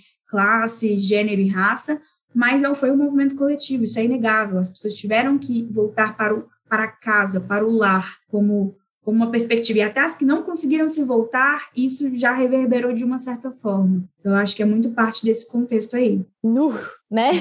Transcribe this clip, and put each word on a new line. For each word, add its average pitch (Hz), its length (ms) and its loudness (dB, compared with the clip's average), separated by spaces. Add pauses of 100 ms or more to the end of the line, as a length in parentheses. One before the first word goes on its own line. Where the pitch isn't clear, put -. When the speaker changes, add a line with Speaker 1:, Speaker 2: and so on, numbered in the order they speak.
(300)
Speaker 1:
classe, 220 680 0
gênero 208 420 0
e 196 80 2
raça, 214 520 -2 (340)
mas 254 280 2
não 285 120 0
foi 269 160 0
um 277 60 4
movimento 277 380 2
coletivo, 277 500 -2
isso 226 140 -4
é 226 60 0
inegável. 220 540 0
As 180 120 -2
pessoas 208 240 -8
tiveram 240 420 0
que 233 340 -4
voltar 214 460 -2
para 214 180 0
o, 226 120 -6 (220)
para 220 180 -2
casa, 202 540 -2
para 202 260 0
o 226 40 2
lar, 196 460 2 (120)
como, 208 480 0 (280)
como 214 120 0
uma 233 140 2
perspectiva. 233 500 0
E - 20 4
até 214 180 0
as 320 140 0
que 294 100 -2
não 285 180 2
conseguiram 311 460 -2
se 311 140 -2
voltar, 254 720 0
isso 262 400 -2
já 240 160 0
reverberou 247 600 2
de 233 120 -2
uma 254 140 -2
certa 254 320 -8
forma. 190 540 0 (160)
Então, 196 120 0
eu 196 60 4
acho 202 160 0
que - 80 -4
é 208 40 4
muito 226 240 2
parte 220 340 -2
desse 220 260 0
contexto 240 460 -2
aí. 202 280 0 (180)
Speaker 2:
Nu, 247 300 2 (380)
né? 226 300 2